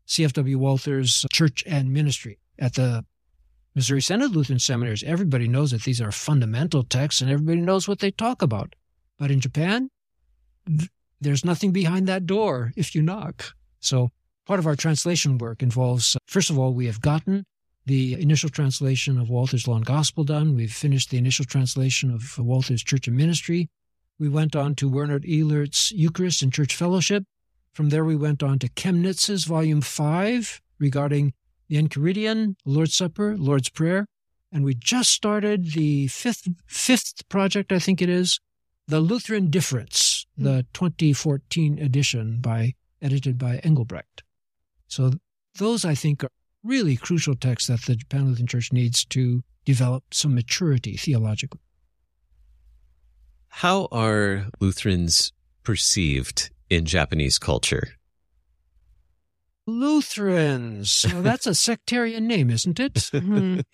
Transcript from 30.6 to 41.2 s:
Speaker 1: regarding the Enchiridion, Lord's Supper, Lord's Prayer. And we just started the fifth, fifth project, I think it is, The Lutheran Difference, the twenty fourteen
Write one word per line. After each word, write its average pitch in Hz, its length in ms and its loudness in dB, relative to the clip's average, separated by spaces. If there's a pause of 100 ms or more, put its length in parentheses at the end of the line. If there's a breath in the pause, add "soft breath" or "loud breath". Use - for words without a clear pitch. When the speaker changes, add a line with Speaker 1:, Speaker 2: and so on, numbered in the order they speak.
Speaker 1:
regarding 143 540 0 (360)
the 151 140 2
Enchiridion, 202 720 0 (100)
Lord's 156 300 2
Supper, 208 420 -2
Lord's 139 340 0
Prayer. 185 360 0 (460)
And 151 100 -2
we 139 120 0
just 233 360 0
started 208 640 0
the 147 340 2
fifth, - 400 -4 (220)
fifth - 600 0
project, 196 440 0
I 180 80 4
think 185 200 0
it 180 80 2
is, 180 300 2 (480)
The 151 140 2
Lutheran 196 500 2
Difference, - 760 0 (120)
the 135 360 0
twenty 165 400 2
fourteen 147 680 -2